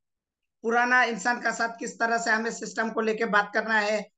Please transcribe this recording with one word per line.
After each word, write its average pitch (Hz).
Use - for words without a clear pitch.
पुराना 240
इंसान 233
का 226
साथ 226
किस -
तरह 233
से 233
हमें 220
system 214
को 220
लेके 220
बात 214
करना 220
है, 208